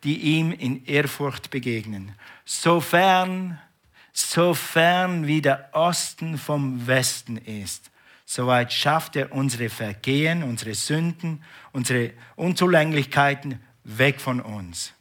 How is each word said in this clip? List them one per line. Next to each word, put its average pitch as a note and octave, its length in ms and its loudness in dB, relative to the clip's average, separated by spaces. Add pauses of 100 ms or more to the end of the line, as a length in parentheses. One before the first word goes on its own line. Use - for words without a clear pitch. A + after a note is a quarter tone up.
die D3 120 0
ihm D#3+ 360 2
in B2+ 320 -4
Ehrfurcht C#3+ 640 -2
begegnen. A2 640 -6 (300)
Sofern, F#3 1120 2 (540)
sofern F3 1120 2
wie D3+ 140 2
der C#3 320 0
Osten E3 640 0
vom C3+ 500 -2
Westen B2 520 -2
ist, G#2 520 -12 (360)
so B2 200 -4
weit B2 260 4
schafft D#3 440 0
er C3+ 160 -4
unsere A#2+ 360 -2
Vergehen, C#3 760 -2
unsere A2+ 320 -6
Sünden, D#3+ 680 -4 (300)
unsere B2 400 -2 (220)
Unzulänglichkeiten D3+ 1300 2 (240)
weg C3 360 2
von B2+ 200 -2
uns. G2+ 600 -10